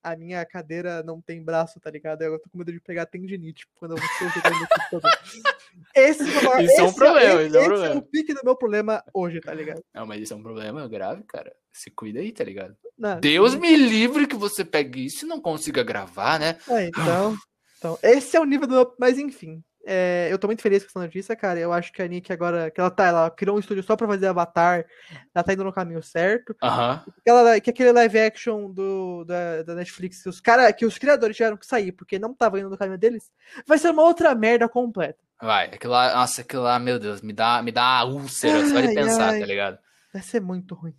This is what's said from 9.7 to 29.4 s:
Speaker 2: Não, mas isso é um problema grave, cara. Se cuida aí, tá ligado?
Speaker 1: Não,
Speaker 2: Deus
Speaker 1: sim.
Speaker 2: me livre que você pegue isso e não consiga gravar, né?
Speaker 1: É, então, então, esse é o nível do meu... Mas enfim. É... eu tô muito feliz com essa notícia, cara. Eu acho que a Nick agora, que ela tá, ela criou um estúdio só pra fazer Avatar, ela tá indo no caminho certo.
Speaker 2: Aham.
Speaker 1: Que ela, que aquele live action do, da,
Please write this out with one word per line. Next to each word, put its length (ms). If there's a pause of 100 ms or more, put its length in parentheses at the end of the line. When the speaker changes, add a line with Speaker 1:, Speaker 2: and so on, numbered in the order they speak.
Speaker 2:
Não, 120
mas 160
isso 100
é 40
um 60
problema 460
grave, 360
cara. 280 (200)
Se 180
cuida 300
aí, 120
tá 120
ligado? 300 (240)
Speaker 1:
Não, 220
Speaker 2:
Deus 320
Speaker 1:
sim. 60
Speaker 2:
me 180
livre 500
que 100
você 280
pegue 420
isso 180
e 40
não 120
consiga 420
gravar, 580
né? 160 (120)
Speaker 1:
É, 180
então, 500 (420)
então, 240
esse 340
é 40
o 40
nível 220
do 80
meu... 240
Mas 200
enfim. 440 (260)
É... 440
eu 60
tô 100
muito 140
feliz 200
com 60
essa 100
notícia, 380
cara. 240
Eu 120
acho 200
que 100
a 60
Nick 240
agora, 400
que 80
ela 100
tá, 160
ela 240
criou 240
um 60
estúdio 240
só 100
pra 140
fazer 180
Avatar, 580 (480)
ela 120
tá 80
indo 100
no 100
caminho 300
certo. 580
Speaker 2:
Aham. 440 (180)
Speaker 1:
Que 80
ela, 300
que 100
aquele 220
live 260
action 540
do, 520
da, 380